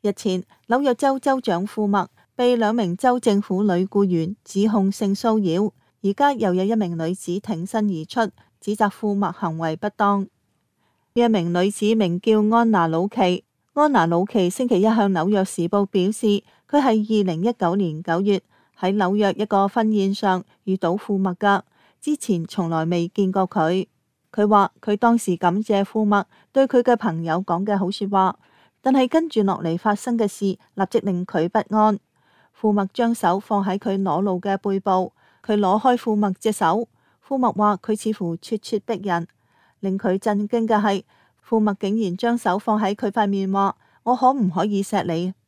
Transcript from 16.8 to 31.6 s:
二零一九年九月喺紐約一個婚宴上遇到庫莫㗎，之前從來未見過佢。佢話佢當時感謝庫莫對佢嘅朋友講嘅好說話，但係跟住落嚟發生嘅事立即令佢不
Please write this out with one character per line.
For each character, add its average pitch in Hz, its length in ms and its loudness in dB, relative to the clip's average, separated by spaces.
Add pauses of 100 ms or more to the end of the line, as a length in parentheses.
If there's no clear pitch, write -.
二 214 360 2
零 170 180 -2
一 233 120 0
九 175 200 -2
年 170 280 -2
九 170 180 -2
月 202 220 0 (360)
喺 190 160 -2
紐 196 220 0
約 202 220 2
一 208 80 -2
個 196 200 2
婚 220 240 0
宴 196 240 0
上 185 300 0 (200)
遇 190 120 -2
到 175 180 0
庫 202 220 -4
莫 190 200 -2
㗎， 202 260 2 (400)
之 302 160 -2
前 170 260 -2
從 170 240 -4
來 160 160 -2
未 170 240 0
見 190 240 -2
過 190 160 0
佢。 180 380 0 (440)
佢 208 160 0
話 202 240 6 (120)
佢 208 160 -2
當 233 180 4
時 180 220 -2
感 180 240 0
謝 196 200 0
庫 220 220 -2
莫 202 220 2 (260)
對 269 140 4
佢 247 160 2
嘅 240 140 4
朋 165 280 -4
友 165 180 -2
講 185 220 -2
嘅 202 140 0
好 185 120 -2
說 202 180 -6
話， 190 300 0 (440)
但 262 100 2
係 262 160 2
跟 330 180 2
住 226 160 0
落 196 200 0
嚟 170 160 -2
發 208 160 0
生 233 240 -4
嘅 214 100 0
事 - 160 -6
立 196 460 -4
即 233 80 0
令 185 260 -2
佢 170 240 -2
不 220 100 -2 (160)